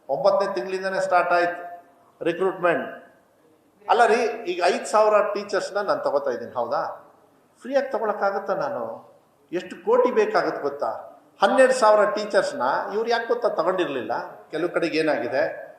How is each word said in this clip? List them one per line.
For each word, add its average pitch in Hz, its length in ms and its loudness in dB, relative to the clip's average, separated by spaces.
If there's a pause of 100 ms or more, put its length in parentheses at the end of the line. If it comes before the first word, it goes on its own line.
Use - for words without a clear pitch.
(140)
ಒಂಬತ್ತನೇ 196 400 2
ತಿಂಗಳಿಂದನೇ 190 460 -4
ಸ್ಟಾರ್ಟ್ 175 340 2
ಆಯ್ತು - 520 -2 (400)
ರಿಕ್ರೂಟ್ಮೆಂಟ್. 170 760 -2 (880)
ಅಲ್ಲ 208 160 6
ರೀ, 233 200 2
ಈಗ 180 400 -6
ಐದು 240 200 0
ಸಾವಿರ 214 360 4 (120)
ಟೀಚರ್ಸ್‌ನ 202 440 -4
ನಾನು 175 260 -2
ತಗೋತಾ 139 280 0
ಇದ್ದೀನಿ, 117 200 -8
ಹೌದಾ? 127 600 -6 (500)
ಫ್ರೀಯಾಗಿ 262 300 -2
ತಗೊಳಕ್ಕಾಗತ್ತಾ 208 640 -2
ನಾನು? 127 600 -6 (380)
ಎಷ್ಟು - 340 -8
ಕೋಟಿ 247 260 4
ಬೇಕಾಗತ್ತೆ 202 500 2
ಗೊತ್ತಾ? 139 260 -2 (540)
ಹನ್ನೆರಡು 254 320 6
ಸಾವಿರ 214 360 6
ಟೀಚರ್ಸ್‌ನ 202 520 -2 (320)
ಇವ್ರು 226 160 -2
ಯಾಕೆ 233 180 0
ಗೊತ್ತಾ 233 220 0
ತಗೊಂಡಿರ್ಲಿಲ್ಲ? 156 640 -2 (400)
ಕೆಲವು 160 180 -4
ಕಡೆಗೆ 156 280 -2
ಏನಾಗಿದೆ 135 800 -2